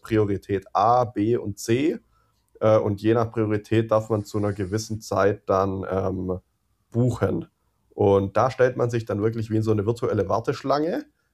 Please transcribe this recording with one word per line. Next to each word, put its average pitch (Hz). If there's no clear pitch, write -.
Priorität 101
A, 120
B 110
und 101
C. 143
Äh, 110
und 101
je 110
nach 113
Priorität 110
darf 110
man 107
zu -
einer 104
gewissen 104
Zeit 98
dann, 95
ähm, 92
buchen. 107
Und 98
da 123
stellt 127
man 123
sich 117
dann 104
wirklich 110
wie 110
in 110
so 110
eine 107
virtuelle 107
Warteschlange. 143